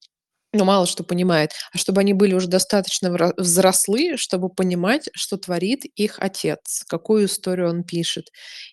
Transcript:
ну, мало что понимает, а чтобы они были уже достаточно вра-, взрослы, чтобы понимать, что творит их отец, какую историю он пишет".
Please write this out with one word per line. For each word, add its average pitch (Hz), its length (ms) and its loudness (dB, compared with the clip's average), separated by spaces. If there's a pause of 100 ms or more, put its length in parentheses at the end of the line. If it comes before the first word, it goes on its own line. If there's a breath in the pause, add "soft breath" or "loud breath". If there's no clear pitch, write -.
(540)
ну, 208 120 4
мало 190 220 4
что - 160 -6
понимает, 175 480 2 (220 loud breath)
а 175 60 -8
чтобы 196 220 2
они 202 120 4
были 190 220 4
уже 185 140 0
достаточно 190 640 0
вра-, 175 260 2
взрослы, 190 800 2
чтобы 185 320 -4
понимать, 185 640 0
что - 240 -6
творит 185 480 -4
их - 360 -4
отец, - 640 -6
какую 202 400 0
историю 180 420 -4
он 170 140 -2
пишет". 170 460 -6 (440 loud breath)